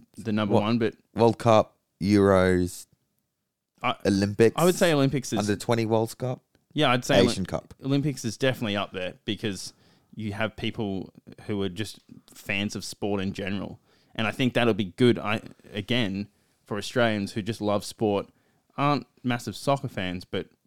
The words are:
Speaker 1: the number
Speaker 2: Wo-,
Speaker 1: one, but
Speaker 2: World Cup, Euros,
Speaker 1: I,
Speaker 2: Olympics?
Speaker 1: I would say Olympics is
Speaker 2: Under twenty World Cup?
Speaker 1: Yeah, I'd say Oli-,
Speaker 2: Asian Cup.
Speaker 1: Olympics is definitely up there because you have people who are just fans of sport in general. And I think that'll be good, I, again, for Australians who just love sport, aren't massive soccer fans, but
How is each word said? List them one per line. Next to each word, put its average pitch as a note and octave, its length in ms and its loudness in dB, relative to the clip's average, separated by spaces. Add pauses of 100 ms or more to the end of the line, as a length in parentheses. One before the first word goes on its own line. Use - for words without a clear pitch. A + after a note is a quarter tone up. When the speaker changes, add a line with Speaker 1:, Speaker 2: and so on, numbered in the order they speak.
(180)
Speaker 1:
the - 160 -6
number G#2+ 220 0
Speaker 2:
Wo-, G#2+ 60 4
Speaker 1:
one, A2+ 180 0
but A2 160 -2 (200)
Speaker 2:
World A2 240 4
Cup, A2 380 4 (240)
Euros, F#2 880 4 (960)
Speaker 1:
I, B2 120 -2 (100)
Speaker 2:
Olympics? G2+ 500 4
Speaker 1:
I D#3+ 100 2
would F3+ 100 4
say E3+ 180 2
Olympics C#3 400 0
is G#2+ 60 0
Speaker 2:
Under G#2 160 0
twenty A2+ 300 0
World A2 320 0
Cup? B2+ 240 -8 (320)
Speaker 1:
Yeah, C#3+ 180 2
I'd B2 140 0
say C#3 140 4
Oli-, F#2+ 80 6
Speaker 2:
Asian G2+ 180 -2
Cup. - 280 -8 (100)
Speaker 1:
Olympics C#3 420 -2
is A2 120 -6
definitely B2 400 -2
up F#2+ 160 -6
there F#2 200 -6 (120)
because G2+ 480 -6 (420)
you G#2+ 180 -8
have G#2+ 220 -4
people G2+ 560 -6 (340)
who G2+ 160 -6
are G2 80 -4
just G2 300 -10 (340)
fans G2+ 420 -6
of G2 100 -10
sport G2+ 360 -4
in F#2+ 120 -4
general. F#2+ 460 -8 (360)
And A2+ 100 -4
I G#2 60 -2
think B2+ 220 0
that'll A#2+ 200 2
be F#2+ 220 -4
good, A#2+ 240 4
I, G#2+ 220 -4 (320)
again, G2+ 540 -4 (380)
for G#2+ 120 -6
Australians G#2 560 -2
who A2 80 -6
just G#2 200 -6
love G#2 220 0
sport, G2+ 440 -2 (500)
aren't C#3+ 280 -2 (180)
massive A#2+ 320 -4
soccer C#3 320 -2
fans, F#2 360 -6
but F#2+ 240 -8 (200)